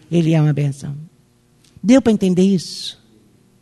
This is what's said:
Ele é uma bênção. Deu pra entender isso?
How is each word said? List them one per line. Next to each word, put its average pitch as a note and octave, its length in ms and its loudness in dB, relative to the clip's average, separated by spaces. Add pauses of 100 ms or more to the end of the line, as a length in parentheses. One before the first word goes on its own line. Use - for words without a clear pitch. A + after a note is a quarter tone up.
Ele E3 240 0
é D#3+ 80 2
uma D3+ 120 2
bênção. C#3+ 420 -6 (880)
Deu B3 180 4
pra A3+ 120 2
entender F#3 320 0
isso? - 520 -4 (640)